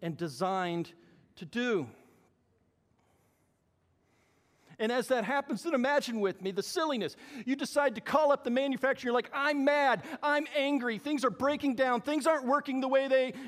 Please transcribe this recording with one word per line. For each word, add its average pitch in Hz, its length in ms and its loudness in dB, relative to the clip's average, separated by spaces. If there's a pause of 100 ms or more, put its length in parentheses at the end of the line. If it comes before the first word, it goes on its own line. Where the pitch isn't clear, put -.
and 165 140 -6
designed 170 760 -4 (440)
to - 80 -14
do. 220 420 -2 (3000)
And 220 120 -2
as 247 180 -2
that 247 160 2
happens, 277 380 -2
then 330 120 -4
imagine 247 460 0
with 190 200 -2
me 190 120 -6
the 190 100 -4
silliness. 277 520 -2 (300)
You 254 100 -2
decide 277 420 0
to - 40 -10
call 285 320 4
up 277 120 0
the 247 60 -2
manufacturer. 269 580 0
You're 240 60 2
like, 247 200 0
"I'm 285 280 0
mad. 277 420 4 (180)
I'm 294 240 2 (100)
angry. 262 420 0
Things 285 240 -4
are 254 80 4
breaking 277 440 0
down. 254 260 2
Things 294 260 -2
aren't 294 200 2
working 269 340 0
the 262 80 0
way 269 180 4
they 262 280 2 (120)